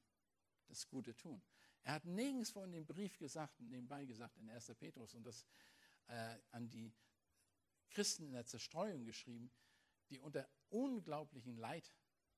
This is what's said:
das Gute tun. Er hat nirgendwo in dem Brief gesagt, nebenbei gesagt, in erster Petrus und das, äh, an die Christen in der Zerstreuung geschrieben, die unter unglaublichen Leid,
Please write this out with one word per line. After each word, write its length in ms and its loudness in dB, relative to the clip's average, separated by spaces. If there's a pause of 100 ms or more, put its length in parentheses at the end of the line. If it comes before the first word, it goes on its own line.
(680)
das 220 -4
Gute 260 -2
tun. 260 -6 (420)
Er 100 4
hat 100 2
nirgendwo 600 4
in 100 -4
dem 120 -2
Brief 320 -2
gesagt, 440 -2
nebenbei 420 -4
gesagt, 320 -8
in 140 -12
erster 260 -8
Petrus 380 -8
und 100 -10
das, 220 -8 (600)
äh, 320 -2 (120)
an 160 -2
die 240 -6 (1000)
Christen 340 4
in 80 -4
der 120 0
Zerstreuung 600 0
geschrieben, 440 -6 (600)
die 100 -6
unter 300 -2 (200)
unglaublichen 840 2
Leid, 380 6 (440)